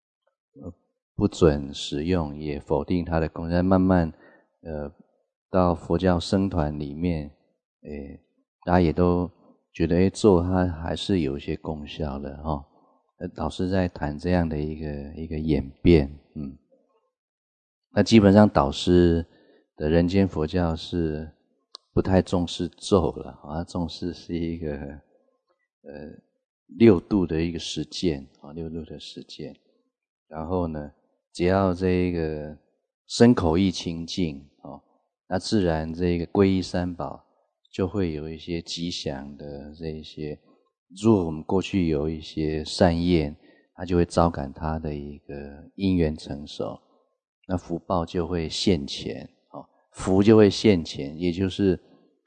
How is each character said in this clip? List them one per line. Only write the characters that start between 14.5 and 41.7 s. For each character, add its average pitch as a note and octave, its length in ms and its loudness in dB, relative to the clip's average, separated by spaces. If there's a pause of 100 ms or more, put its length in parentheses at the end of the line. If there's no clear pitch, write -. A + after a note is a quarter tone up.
一 D2+ 200 -6
个， D2 360 -10
一 D#2+ 100 -10
个 D#2 140 -6
演 C#2+ 280 0 (140)
变， D#2+ 260 6 (280)
嗯。 D2 200 -10 (1400)
那 G#2 120 2
基 A2 160 8
本 G2 120 10
上 G#2+ 160 10
导 C#2+ 240 2
师 F2 540 4 (500)
的 D2+ 140 -4
人 E2+ 180 4
间 G2 200 2
佛 D#2 180 -4
教 E2+ 300 -2
是 D#2+ 520 -4 (640)
不 - 60 0
太 F#2 220 4
重 F2 260 -2
视 - 200 -6 (100)
咒 E2+ 360 2
了， - 180 -12 (120)
啊， D#2 200 -8
重 E2+ 260 -6
视 E2+ 240 -10
是 - 220 -10
一 E2 240 -4
个， D#2 120 -6
呃， - 1200 -16 (840)
六 A2 220 8
度 F#2+ 260 0
的 D#2+ 160 -2
一 E2+ 100 -2
个 E2 60 -8
实 - 260 -8
践， D2 440 -4 (140)
啊， C#2+ 120 -20
六 E2 160 -10
度 D#2+ 160 -10
的 D2+ 140 -16
实 - 240 -18
践。 C2+ 320 -16 (720)
然 D#2 200 -10
后 F2 200 -2
呢， D2+ 240 -10 (420)
只 F2 120 0
要 F#2+ 280 4
这 F#2 160 -2
一 F2+ 220 0
个 D#2 440 -6 (520)
身 A#2+ 260 8
口 E2+ 240 2
意 F#2+ 140 2
清 E2 340 -8
净， D2 420 -6 (140)
哦， C#2+ 180 -18 (480)
那 F#2 120 -4
自 G#2 240 0
然 D#2+ 280 -2
这 F2 280 -2
个 E2+ 80 -6
皈 G2+ 180 4
依 F#2+ 160 2
三 F2+ 320 -4
宝 - 320 -12 (460)
就 F#2+ 160 -2
会 F2+ 240 -2
有 D2+ 180 -8
一 D#2+ 80 -12
些 E2+ 240 -8
吉 E2+ 300 -8
祥 C#2+ 460 -10
的 D2 360 -14
这 D#2+ 140 -12
一 D#2 160 -10
些， D2+ 340 -12 (640)
如 A2 120 6
果 F#2 120 2
我 D#2+ 60 -4
们 D#2 120 -8
过 F#2+ 180 -2
去 F2+ 260 -2